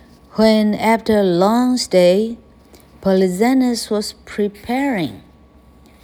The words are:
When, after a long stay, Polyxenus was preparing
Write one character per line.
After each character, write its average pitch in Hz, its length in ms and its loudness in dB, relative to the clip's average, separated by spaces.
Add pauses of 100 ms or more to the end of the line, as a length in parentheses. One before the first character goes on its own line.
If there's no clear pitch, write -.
(380)
When, 214 420 2
after 220 380 0
a 202 60 2
long 220 540 2
stay, 196 600 2 (640)
Polyxenus 220 920 0
was 208 200 -4 (120)
preparing 208 920 -6 (880)